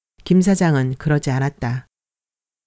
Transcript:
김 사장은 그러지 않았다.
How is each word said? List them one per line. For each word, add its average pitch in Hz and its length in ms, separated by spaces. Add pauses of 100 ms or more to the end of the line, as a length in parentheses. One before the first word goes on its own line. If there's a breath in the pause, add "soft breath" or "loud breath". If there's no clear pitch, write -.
(240)
김 185 160
사장은 160 540
그러지 143 360
않았다. 131 560 (800)